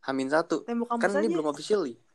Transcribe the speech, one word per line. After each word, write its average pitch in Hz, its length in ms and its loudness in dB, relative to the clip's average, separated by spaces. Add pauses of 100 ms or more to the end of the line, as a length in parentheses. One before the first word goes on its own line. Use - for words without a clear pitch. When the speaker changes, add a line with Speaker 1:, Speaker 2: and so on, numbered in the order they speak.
Speaker 1:
Hamin 135 260 -2
satu. 156 340 0
Speaker 2:
Tembok 233 280 -4
kampus 233 140 0
Speaker 1:
Kan 185 120 4
ini - 100 2
Speaker 2:
aja. 339 80 0
Speaker 1:
belum 156 140 0
officially. 143 460 -2 (200)